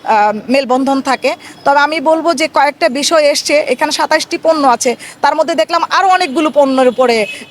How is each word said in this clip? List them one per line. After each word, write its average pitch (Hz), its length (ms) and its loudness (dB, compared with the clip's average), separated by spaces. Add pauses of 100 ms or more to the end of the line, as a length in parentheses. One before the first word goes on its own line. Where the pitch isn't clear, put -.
আহ, 214 300 2 (160)
মেলবন্ধন 269 520 0
থাকে। 269 340 -2 (300)
তবে 285 140 2
আমি 302 200 0
বলবো 320 340 0
যে 311 200 -2
কয়েকটা 294 360 0
বিষয় 294 340 0
এসছে, 294 360 0
এখানে 302 320 -2
সাতাশটি - 460 -2
পণ্য 311 300 0
আছে, 240 280 0 (260)
তার 285 140 2
মধ্যে 311 200 -2
দেখলাম 320 340 0
আরও 370 180 2
অনেকগুলো 339 420 0
পণ্যের 262 380 2
উপরে 233 400 0 (240)